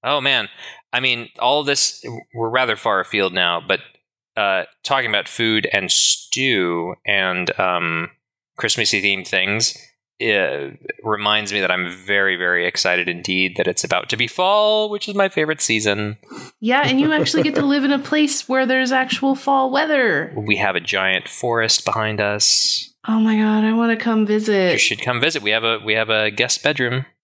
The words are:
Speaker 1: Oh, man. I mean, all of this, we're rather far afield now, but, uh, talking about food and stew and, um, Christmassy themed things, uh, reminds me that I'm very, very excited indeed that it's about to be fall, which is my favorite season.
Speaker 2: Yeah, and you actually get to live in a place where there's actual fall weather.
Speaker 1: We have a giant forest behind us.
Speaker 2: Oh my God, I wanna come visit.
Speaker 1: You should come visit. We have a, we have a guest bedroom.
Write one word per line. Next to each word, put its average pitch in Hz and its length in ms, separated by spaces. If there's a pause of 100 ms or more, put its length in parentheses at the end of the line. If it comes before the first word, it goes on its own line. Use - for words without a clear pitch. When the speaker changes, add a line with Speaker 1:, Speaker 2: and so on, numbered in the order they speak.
Speaker 1:
Oh, 135 180
man. 127 260 (460)
I 123 80
mean, 120 280 (100)
all 139 200
of 143 80
this, - 360 (300)
we're 113 160
rather 120 260
far 101 240
afield 95 340
now, 87 320
but, 92 160 (560)
uh, 95 260 (200)
talking 131 260
about 104 180
food 110 460
and 98 180
stew 92 1040 (100)
and, 92 540
um, 85 500 (480)
Christmassy 107 440
themed 95 260
things, 101 500 (440)
uh, 80 480 (340)
reminds 104 480
me 104 80
that 92 120
I'm 90 200
very, 95 460
very 87 280
excited 90 440
indeed 92 480
that 98 100
it's 90 160
about - 260
to - 80
be 120 100
fall, 214 640
which 208 200
is 196 60
my 196 140
favorite 156 320
season. 104 560 (440)
Speaker 2:
Yeah, 247 240
and 262 160
you 302 100
actually - 320
get 294 120
to 285 100
live 277 180
in 277 80
a 277 80
place 294 480
where 262 180
there's 262 280
actual 262 420
fall 269 360
weather. 262 680
Speaker 1:
We 107 200
have 101 180
a 90 40
giant 95 480
forest 117 580
behind 107 360
us. - 720 (140)
Speaker 2:
Oh 220 120
my 220 160
God, 214 300
I 220 80
wanna 226 240
come 220 300
visit. 208 460
Speaker 1:
You - 40
should - 240
come 123 180
visit. 151 220
We 101 100
have 110 140
a, 113 180
we 107 120
have 110 140
a 107 220
guest 117 320
bedroom. 127 420 (180)